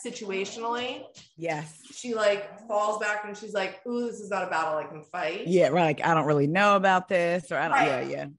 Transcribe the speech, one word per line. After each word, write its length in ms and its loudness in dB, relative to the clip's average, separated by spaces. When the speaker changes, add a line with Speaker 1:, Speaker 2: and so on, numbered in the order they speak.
Speaker 1:
situationally, 1000 -6
Speaker 2:
Yes. 440 -8
Speaker 1:
she, 220 -8
like, 540 -2
falls 320 0
back 260 -4
and 100 -10
she's 180 -12
like, 340 -4
"Ooh, 180 -4
this 140 -8
is 100 -12
not 140 -2
a 80 -6
battle 260 0
I 60 -4
can 200 -14
fight." 440 -6
Speaker 2:
Yeah, 220 6
right. 280 2
Like, 80 -2
"I 80 4
don't 140 4
really 180 4
know 300 6
about 320 4
this," 440 0
or, 60 -2
"I 100 0
don't," 100 -2
Speaker 1:
Right. 300 2
Speaker 2:
yeah, 100 -6
yeah. 80 -6